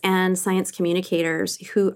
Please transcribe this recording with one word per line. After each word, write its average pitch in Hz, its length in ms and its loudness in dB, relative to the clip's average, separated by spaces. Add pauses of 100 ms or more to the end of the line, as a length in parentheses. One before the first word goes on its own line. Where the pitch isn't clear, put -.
and 185 340 2
science 185 320 0
communicators 170 840 -2 (140)
who 196 260 2